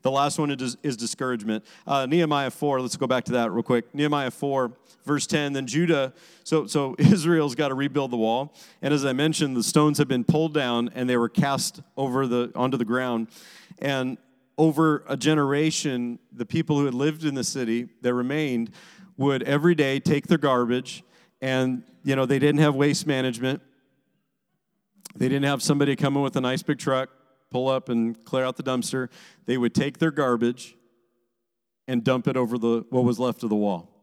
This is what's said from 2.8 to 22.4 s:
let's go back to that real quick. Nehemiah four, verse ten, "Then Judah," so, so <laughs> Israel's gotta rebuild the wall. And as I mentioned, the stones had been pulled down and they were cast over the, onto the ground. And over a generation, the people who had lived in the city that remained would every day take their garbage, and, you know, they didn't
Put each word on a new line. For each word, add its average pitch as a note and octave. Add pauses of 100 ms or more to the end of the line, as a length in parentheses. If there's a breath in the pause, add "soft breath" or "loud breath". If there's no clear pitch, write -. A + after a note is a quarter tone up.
let's B2+
go C3+
back B2
to -
that A#2
real A2+
quick. A#2+
Nehemiah C#3+
four, C3+ (340 soft breath)
verse C#3+
ten, C#3+
"Then C3+
Judah," C#3 (320 loud breath)
so, D3+
so C#3
<laughs> -
Israel's D#3+
gotta C3+
rebuild C3+
the A#2+
wall. A#2 (280 loud breath)
And C#3+
as C#3
I C3
mentioned, D3
the A#2
stones D3+
had C#3+
been B2+
pulled D#3
down A#2+
and B2+
they B2+
were A#2
cast - (160)
over C3+
the, A#2+
onto C3
the A#2+
ground. A#2 (500 loud breath)
And C3 (400)
over D#3
a C3+
generation, C#3 (140)
the A2+
people D#3
who C#3+
had C3
lived D#3
in C#3+
the C3
city A#2+ (140)
that B2
remained B2 (440 loud breath)
would C3+
every D3
day C3+
take C#3+
their E3+
garbage, B2+ (380 soft breath)
and, C3 (220)
you C#3
know, C3
they C3+
didn't D3